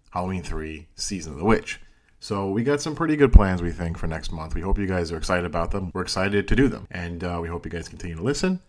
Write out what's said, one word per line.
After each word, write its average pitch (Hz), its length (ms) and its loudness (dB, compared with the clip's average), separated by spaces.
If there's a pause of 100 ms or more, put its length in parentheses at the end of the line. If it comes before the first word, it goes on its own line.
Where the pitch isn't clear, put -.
Halloween 90 320 -4
three, 78 540 -8
Season 80 380 -8
of - 40 -12
the 82 80 -4
Witch. - 340 2 (400)
So 98 320 -4
we 110 120 0
got 143 180 0
some 151 140 -6
pretty 156 200 0
good 139 160 6
plans, 92 300 10
we 85 100 -2
think, 85 260 -6
for 85 100 -4
next 80 260 -6
month. 82 220 -8
We 85 60 -4
hope 95 160 0
you 98 100 0
guys 87 260 0
are 80 40 -4
excited 87 280 0
about 85 260 -4
them. 95 220 -4
We're 92 80 -4
excited 98 480 0
to 123 80 4
do 135 100 6
them. 64 240 -4
And, 87 320 -8
uh, 87 180 -4
we 85 60 -6
hope 82 180 -8
you 82 60 -10
guys 82 160 -8
continue 85 300 -10
to 82 60 -8
listen, 180 460 0